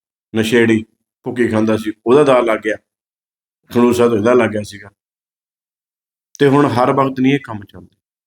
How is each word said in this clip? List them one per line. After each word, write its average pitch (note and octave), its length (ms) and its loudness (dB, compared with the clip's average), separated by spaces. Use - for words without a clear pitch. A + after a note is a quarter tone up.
ਨਸ਼ੇੜੀ, A2 500 0
ਭੁੱਕੀ A#2+ 240 -4
ਖਾਂਦਾ A2 300 0
ਸੀ, G#2+ 160 -8
ਉਹਦਾ C3+ 180 4
ਦਾਅ B2+ 180 2
ਲੱਗ A2 180 -2
ਗਿਆ। G#2+ 160 -6
ਖਡੂਰ A#2+ 240 2
ਸਾਹਿਬ A#2+ 180 2
ਤੋਂ A2 80 0
ਇਹਦਾ A#2 140 0
ਲੱਗ A#2 160 2
ਗਿਆ G#2+ 140 -8
ਸੀਗਾ। G#2 260 -20
ਤੇ C#3+ 80 4
ਹੁਣ C#3+ 180 2
ਹਰ B2+ 260 0
ਵਕਤ C3+ 280 -2
ਨਹੀਂ C3 140 0
ਇਹ C#3+ 100 -2
ਕੰਮ G#2+ 220 -14
ਚੱਲਦੇ, F2 320 -20